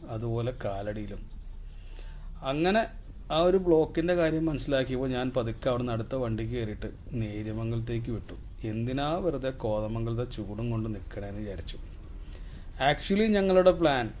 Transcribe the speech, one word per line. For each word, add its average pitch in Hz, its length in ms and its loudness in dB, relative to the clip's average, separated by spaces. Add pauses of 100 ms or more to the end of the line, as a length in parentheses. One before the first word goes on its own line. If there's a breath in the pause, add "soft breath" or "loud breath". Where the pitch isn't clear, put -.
അതുപോലെ 117 440 -2 (120)
കാലടിയിലും. 101 580 -4 (1200 loud breath)
അങ്ങനെ 165 400 4 (480)
ആ 156 100 4
ഒരു 180 180 6
ബ്ലോക്കിൻ്റെ 165 560 4
കാര്യം 160 320 4
മനസ്സിലാക്കിയപ്പോൾ 131 640 2
ഞാൻ 127 280 0
പതുക്കെ 113 320 0
അവിടെ 123 140 2
നിന്ന് 120 100 0
അടുത്ത 113 220 -2
വണ്ടിക്ക് 113 420 0
കയറിയിട്ട് 107 320 -4 (240)
നേര്യമംഗലത്തേക്ക് 113 1000 -2
വിട്ടു. 104 260 -6 (280)
എന്തിനാ 127 540 0
വെറുതെ 139 320 0
കോതമംഗലത്തെ 113 800 -2
ചൂടും 107 400 -4
കൊണ്ട് 113 180 0
നിൽക്കണേന്ന് 101 520 -6
വിചാരിച്ചു. 95 380 -6 (1120 loud breath)
Actually 202 400 4
ഞങ്ങളുടെ 190 420 8
പ്ലാൻ 143 400 4 (100)